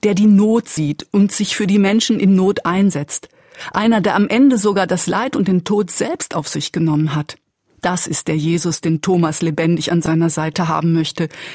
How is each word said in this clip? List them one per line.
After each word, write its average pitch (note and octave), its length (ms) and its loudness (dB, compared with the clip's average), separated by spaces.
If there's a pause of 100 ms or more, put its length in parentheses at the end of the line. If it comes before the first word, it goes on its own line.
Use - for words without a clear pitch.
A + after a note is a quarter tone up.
der G#3 120 2
die G#3 120 4
Not G#3+ 420 4
sieht D3+ 440 -4
und G3+ 200 2
sich - 240 -4
für G#3 100 -2
die G3 120 2
Menschen G#3 420 2
in G3 140 4
Not F#3+ 320 0
einsetzt. F3 640 -2 (420)
Einer, A3 300 2
der G#3 140 0
am G3+ 120 2
Ende B3+ 300 4
sogar G3 280 0
das F3+ 200 -2
Leid G#3 280 -2
und F#3 140 0
den F3+ 160 2
Tod G#3 260 -2
selbst - 440 -6
auf D#3+ 120 -4
sich - 260 -8
genommen D#3 420 0
hat. D3 240 -6 (420)
Das F3 260 -2
ist D#3 220 -6
der D#3 80 0
Jesus, E3 460 -2
den D#3+ 180 0
Thomas E3+ 400 0
lebendig E3 520 0
an E3+ 100 0
seiner D#3+ 260 0
Seite D#3+ 400 -4
haben D#3+ 240 0
möchte. D#3+ 380 -2 (240)